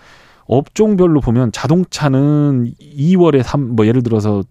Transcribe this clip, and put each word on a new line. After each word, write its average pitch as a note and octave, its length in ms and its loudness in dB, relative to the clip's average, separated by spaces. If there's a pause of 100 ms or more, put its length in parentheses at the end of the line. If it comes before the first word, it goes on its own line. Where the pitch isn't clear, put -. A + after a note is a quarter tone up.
(480)
업종별로 F3+ 720 0
보면 B2 300 0
자동차는 C#3+ 1300 0
이월에 D3 640 0
삼, B2 320 -4
뭐 A2 140 2
예를 A#2+ 160 0
들어서 G#2+ 460 -2